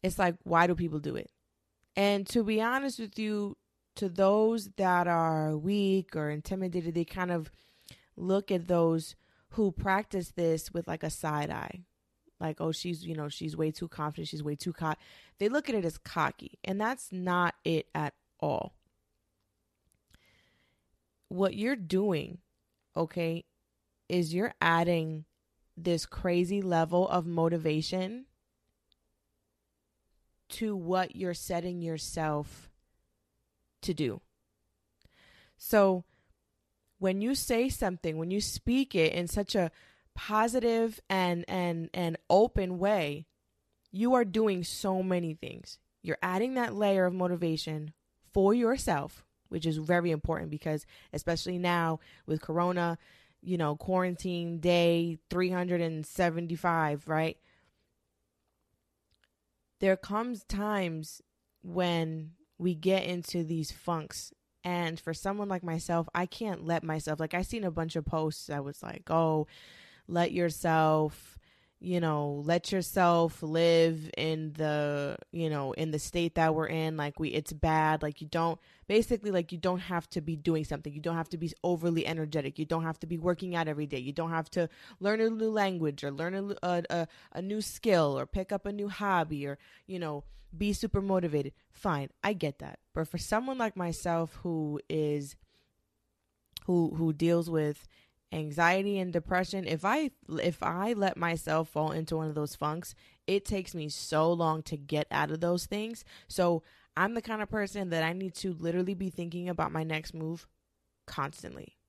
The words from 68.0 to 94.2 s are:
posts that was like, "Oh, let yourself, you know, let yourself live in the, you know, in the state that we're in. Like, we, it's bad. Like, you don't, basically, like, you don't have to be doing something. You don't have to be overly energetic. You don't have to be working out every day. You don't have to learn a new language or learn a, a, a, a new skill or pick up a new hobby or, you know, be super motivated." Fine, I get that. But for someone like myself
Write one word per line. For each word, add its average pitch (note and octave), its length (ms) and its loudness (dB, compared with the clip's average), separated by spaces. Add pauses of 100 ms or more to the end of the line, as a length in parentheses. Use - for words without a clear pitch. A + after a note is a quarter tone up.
posts D#3 420 -2
that C#3+ 160 -6
was C#3 180 -10
like, - 300 -10
"Oh, D#3+ 380 2 (580)
let F3 240 2
yourself, D#3+ 1080 2 (440)
you F3 180 -2
know, D3 460 0
let E3+ 260 2
yourself E3+ 720 4
live E3 720 4
in D#3 360 -2
the, D3 640 0 (160)
you E3 180 -2
know, C#3 220 -2
in D#3+ 180 -2
the D3+ 80 -2
state E3+ 380 -2
that D#3+ 180 6
we're D#3+ 140 0
in. D#3+ 280 -2
Like, D3 220 -4
we, D#3 120 -2
it's - 220 -4
bad. D#3 520 2
Like, D3+ 160 -6
you D3+ 80 -12
don't, E3 320 0 (260)
basically, G#3 460 2
like, F3 180 0
you F3 80 -8
don't F3+ 220 0
have F3+ 300 -4
to F3 100 -4
be D#3 160 -4
doing D#3 260 2
something. D3 300 -6
You D3 80 -10
don't E3+ 160 -2
have E3 140 -4
to F3 80 -6
be D#3+ 140 -4 (120)
overly E3+ 420 2
energetic. D3+ 500 -2
You D#3 80 -2
don't D#3+ 200 -2
have D#3+ 160 -4
to E3+ 80 -10
be E3 100 -4
working F3 380 0
out E3 100 0
every D3+ 220 -2
day. C#3+ 100 -4
You B2+ 140 -6
don't E3 180 -2
have E3 200 -2
to E3+ 180 0 (320)
learn G#3 200 2
a A3+ 80 4
new A3 220 0
language F3+ 540 0
or C#3+ 80 -4
learn E3 240 -4
a, G3+ 260 -4
a, F3 260 0
a, E3 200 -2 (240)
a - 100 -8
new G3+ 180 -4
skill E3+ 560 4
or C3 100 -4
pick F#3+ 260 -4
up G3+ 120 -4
a G3+ 60 -6
new G3+ 180 -6
hobby E3+ 560 0
or, C#3+ 140 -6 (300)
you F#3 100 -8
know, D3+ 240 -6 (340)
be G#3 160 0
super G3+ 280 0
motivated." E3+ 520 0 (200)
Fine, C#3+ 380 -2 (120)
I G#3 120 2
get D#3 240 -4
that. - 200 -14 (160)
But D#3+ 140 -2
for - 80 -8
someone B3+ 400 -2
like A3+ 180 -2
myself E3+ 680 -2